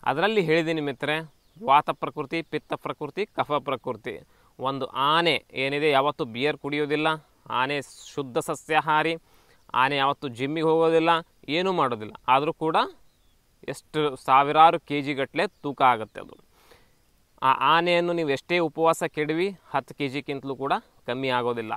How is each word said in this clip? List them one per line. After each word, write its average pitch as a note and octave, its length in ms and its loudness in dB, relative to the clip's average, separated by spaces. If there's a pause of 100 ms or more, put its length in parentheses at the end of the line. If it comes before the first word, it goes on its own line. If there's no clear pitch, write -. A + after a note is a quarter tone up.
ಅದರಲ್ಲಿ F#3 380 0
ಹೇಳಿದ್ದೀನಿ D#3+ 400 0
ಮಿತ್ರರೆ, D3 520 -6 (320)
ವಾತ C#3+ 260 4
ಪ್ರಕೃತಿ, D#3 520 -6
ಪಿತ್ತ - 300 -8
ಪ್ರಕೃತಿ, D3+ 540 -8
ಕಫ - 260 -6
ಪ್ರಕೃತಿ. B2 680 -6 (400)
ಒಂದು C3 280 -6
ಆನೆ D3+ 680 0
ಏನಿದೆ C#3 380 -2
ಯಾವತ್ತೂ C#3+ 340 2
ಬಿಯರ್ B2+ 320 -4
ಕುಡಿಯೋದಿಲ್ಲ, D3 520 -2 (420)
ಆನೆ C3 300 -2 (340)
ಶುದ್ಧ C3+ 240 -4
ಸಸ್ಯಾಹಾರಿ, D#3 760 0 (580)
ಆನೆ C3+ 220 2
ಯಾವತ್ತೂ C#3 320 0
ಜಿಮ್ಮಿಗೆ C3+ 380 -4
ಹೋಗೋದಿಲ್ಲ, E3 440 4 (380)
ಏನೂ F3+ 240 0
ಮಾಡೋದಿಲ್ಲ, A#2+ 400 -2 (160)
ಆದರೂ C#3+ 240 2
ಕೂಡ D#3+ 240 -2 (920)
ಎಷ್ಟು D3 480 -4
ಸಾವಿರಾರು D3+ 640 6
ಕೆ C#3+ 220 -4
ಜಿ C#3 120 -4
ಗಟ್ಟಲೆ C#3 320 -2 (160)
ತೂಕ C#3+ 200 -2
ಆಗುತ್ತೆ A2+ 380 2
ಅದು. - 160 -18 (1040)
ಆ C3+ 340 4
ಆನೆಯನ್ನು F3 360 2
ನೀವು E3 180 0
ಎಷ್ಟೇ D#3 280 0
ಉಪವಾಸ E3 460 2
ಕೆಡವಿ D#3+ 540 -4 (120)
ಹತ್ತು C#3 240 -4
ಕೆ C#3+ 140 -4
ಜಿಗಿಂತಲೂ C3+ 480 -8
ಕೂಡ C3+ 160 -2 (340)
ಕಮ್ಮಿ C3 220 -4
ಆಗೋದಿಲ್ಲ. A#2+ 480 -2